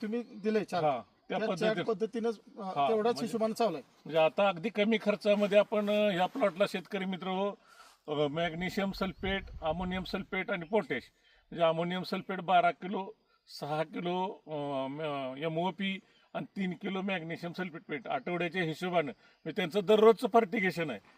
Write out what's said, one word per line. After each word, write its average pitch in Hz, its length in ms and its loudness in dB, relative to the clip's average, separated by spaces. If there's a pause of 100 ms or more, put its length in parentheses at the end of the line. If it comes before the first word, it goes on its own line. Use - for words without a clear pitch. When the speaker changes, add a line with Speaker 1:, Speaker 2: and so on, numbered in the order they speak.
Speaker 1:
तुम्ही 226 200 -4
दिलंय 214 420 -2
चार्ट, 175 200 -2
Speaker 2:
हा, 131 180 2 (260)
त्या - 100 -2
Speaker 1:
त्या 214 100 -2
Speaker 2:
पद्धतीने. 214 260 2
Speaker 1:
चार्ट 170 140 -4
पद्धतीनेच, 220 460 -2
अं, - 280 -18
Speaker 2:
हा, 202 260 0
Speaker 1:
तेवढाच 220 260 4
Speaker 2:
म्हणजे, 240 120 -4
Speaker 1:
हिशोबाने 220 260 0
चालू 208 220 0
आहे. 143 80 -8 (220)
Speaker 2:
म्हणजे 156 140 0
आता 160 300 6
अगदी 175 200 -2
कमी 208 340 2
खर्चामध्ये 208 560 4
आपण, 208 320 2
अं, 208 200 4
ह्या 180 160 2
प्लॉटला 202 420 2
शेतकरी 185 360 -6
मित्र 185 220 -6
हो, 190 220 0
अं, - 800 -4
मॅग्नेशियम 175 640 -2
सल्फेट, 190 520 -4 (180)
अमोनियम 180 420 -2
सल्फेट 190 460 -6
आणि 185 140 -4
पोटॅश. 156 380 0 (480)
म्हणजे 165 140 0
अमोनियम 175 380 2
सल्फेट 185 380 -6
बारा 175 300 4
किलो, - 400 -6 (500)
सहा 151 220 -2
किलो, 180 640 -4
अं, 143 440 -4
म-, 143 460 -6
एमओपी 175 640 -2 (360)
आणि 170 100 -4
तीन 185 260 -4
किलो 190 320 -6
मॅग्नेशियम 170 500 -6
सल्फेट 180 360 -8
पेंट 147 200 -8
आठवड्याच्या 175 540 -2
हिशोबानं, 170 440 0
म्हणजे - 460 -12
त्यांचं 185 320 -2
दररोजचं 214 480 8
फर्टिगेशन 185 580 2
आहे. 208 100 -8 (180)